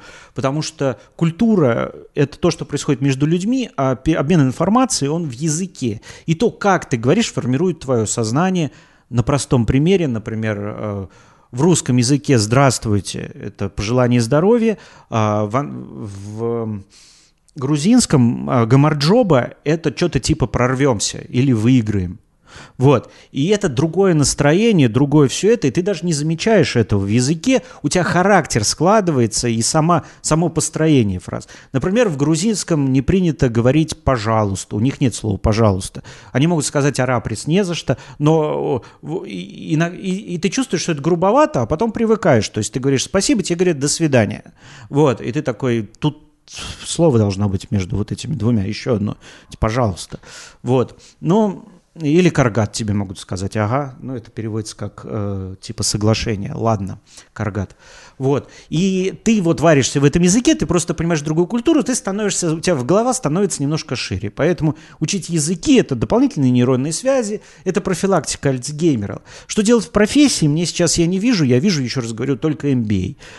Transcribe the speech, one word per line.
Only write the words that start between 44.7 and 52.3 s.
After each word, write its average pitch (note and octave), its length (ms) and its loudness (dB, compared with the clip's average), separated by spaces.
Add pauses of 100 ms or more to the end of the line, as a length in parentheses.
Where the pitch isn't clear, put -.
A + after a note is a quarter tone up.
Вот. C#3 320 2
И - 100 -4
ты C#3+ 120 -4
такой, A#2 460 -2 (120)
тут - 300 -4 (540)
слово D#3 340 2
должно G2+ 300 0
быть F#2+ 220 -6
между G2 260 -2
вот G#2 160 -4
этими A2+ 220 -8
двумя, G#2+ 300 0
ещё G#2+ 300 -4
одно, G#2+ 220 -4 (420)
"пожалуйста". A2 640 -2 (420)
Вот. B2 380 0 (200)
Ну, F#3+ 480 0 (280)
или E3 320 2
каргат A#2 440 0